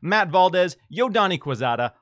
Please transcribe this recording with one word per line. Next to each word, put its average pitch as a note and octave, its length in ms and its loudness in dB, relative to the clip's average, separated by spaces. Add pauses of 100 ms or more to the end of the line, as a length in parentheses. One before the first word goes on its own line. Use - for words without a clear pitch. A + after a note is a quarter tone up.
Matt F#3+ 280 0
Valdez, F3+ 460 2 (160)
Yodani G3+ 460 0
Quezada, A#2+ 640 -4